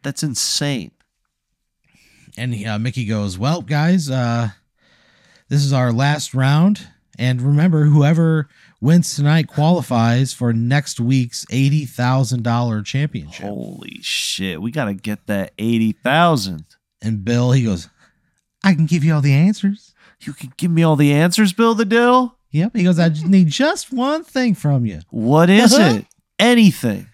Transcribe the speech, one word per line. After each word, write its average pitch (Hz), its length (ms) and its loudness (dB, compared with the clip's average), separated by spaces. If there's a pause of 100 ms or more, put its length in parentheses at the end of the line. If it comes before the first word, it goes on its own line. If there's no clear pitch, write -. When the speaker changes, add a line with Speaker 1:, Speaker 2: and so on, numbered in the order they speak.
Speaker 1:
That's - 180 -8
insane. 139 680 -6 (1500)
Speaker 2:
And, 120 160 -6 (140)
uh, 107 100 -4
Mickey 117 280 -4
goes, 101 300 -4
"Well, 143 280 -4
guys, 156 480 0
uh, 117 380 -2 (1000)
this 143 180 0
is 139 80 0
our 127 180 0
last 139 440 -2
round. 151 520 2 (300)
And 123 240 -2
remember, 151 440 2
whoever 151 640 2 (320)
wins 165 360 2
tonight 147 320 0
qualifies 131 840 0
for 120 200 -2
next 123 460 -2
week's 123 500 -2
eighty 139 380 0
thousand 123 560 -2
dollar 117 400 -2
championship." 104 600 -8
Speaker 1:
Holy 78 600 -12
shit. - 580 -6
We 113 80 -6
gotta 117 240 -4
get 104 320 -10
that 98 320 -6
eighty 113 360 0
thousand. 123 720 0 (360)
Speaker 2:
And 107 240 -6
Bill, 120 280 0
he 131 100 2
goes, 98 260 -4 (760)
"I 196 120 4
can 160 100 2
give 156 180 0
you 160 120 2
all 151 60 0
the 139 120 2
answers." 196 640 0 (280)
Speaker 1:
You 147 100 -10
can 131 240 -16
give 175 120 -4
me 165 140 2
all 156 140 4
the 143 160 4
answers, 175 400 2
Bill 226 220 2
the 220 100 0
Dill? 240 500 2 (160)
Speaker 2:
Yep. 175 240 -2
He 196 80 0
goes, 175 160 2
"I 170 80 4
just 156 180 -2
need 185 220 4
just 269 460 -4
one 285 320 -2
thing 247 280 -2
from 139 320 -2
you." 90 140 -8 (120)
Speaker 1:
What 143 380 2
is 220 240 6
Speaker 2:
Uh-huh. 160 260 4
Speaker 1:
it? - 60 -12 (320)
Anything. 185 760 2